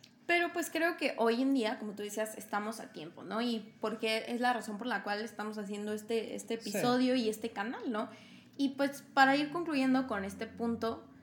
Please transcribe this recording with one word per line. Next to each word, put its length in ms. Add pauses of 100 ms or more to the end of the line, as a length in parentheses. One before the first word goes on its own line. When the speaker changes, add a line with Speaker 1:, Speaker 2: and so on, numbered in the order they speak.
(260)
Speaker 1:
Pero, 280
pues, 180
creo 260
que 200
hoy 260
en 100
día, 240
como 140
tú 120
decías, 340
estamos 420
a 120
tiempo, 320
¿no? 180
Y 300 (100)
porque 480
es 100
la 140
razón 240
por 100
la 160
cual 180
estamos 360
haciendo 360
este, 420
este 240
Speaker 2:
Sí. 100
Speaker 1:
episodio 460
y 140
este 220
canal, 400
¿no? 180 (480)
Y, 120
pues, 340 (100)
para 220
ir 160
concluyendo 560
con 160
este 240
punto, 580 (180)